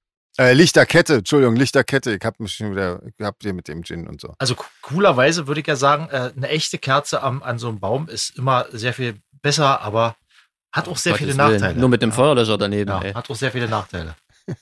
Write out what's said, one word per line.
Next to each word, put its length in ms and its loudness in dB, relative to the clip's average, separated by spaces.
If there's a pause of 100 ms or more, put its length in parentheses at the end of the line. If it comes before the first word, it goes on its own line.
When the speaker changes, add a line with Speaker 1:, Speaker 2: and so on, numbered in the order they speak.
(380)
Speaker 1:
Äh, 160 6
Lichterkette, 600 6
Entschuldigung, 420 4
Lichterkette. 580 0
Ich 80 -8
hab 160 -6
mich 140 -10
schon 180 -8
wieder, 340 -4
ich 200 -12
hab 160 -8
hier 120 -6
mit 140 -12
dem 160 -12
Gin 240 -12
und 140 -18
so. 160 -16
Speaker 2:
Also 180 -4
co-, 80 -12 (200)
coolerweise 640 2
würde 140 -4
ich 60 -10
ja 80 0
sagen, 360 2
äh, 260 -4
eine 100 -6
echte 300 -4
Kerze 460 -2
am, 200 -4
an 160 -6
so 80 -8
einem 140 -8
Baum 260 -4
ist 300 -10
immer 340 0
sehr 220 -4
viel 260 -6 (220)
besser, 400 2
aber 340 -2 (560)
hat 160 -4
auch 40 -8
Speaker 3:
Um 60 -8
Speaker 2:
sehr 180 0
viele 180 -2
Speaker 3:
Gottes 160 2
Willen. 120 4
Speaker 2:
Nachteile. 180 0
Speaker 3:
Nur 100 4
mit 120 4
dem 100 0
Speaker 2:
Ja. 40 -4
Speaker 3:
Feuerlöscher 420 4
daneben, 320 -2
Speaker 2:
Ja, 120 -4
Speaker 3:
ey. 120 -6
Speaker 2:
hat 160 -10
auch 60 -10
sehr 160 -4
viele 160 -4
Nachteile. 480 -6 (460)